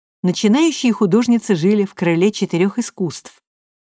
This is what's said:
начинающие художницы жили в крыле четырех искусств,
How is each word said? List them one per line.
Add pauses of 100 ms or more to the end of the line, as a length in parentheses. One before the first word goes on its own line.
(240)
начинающие
художницы
жили
в
крыле
четырех
искусств, (480)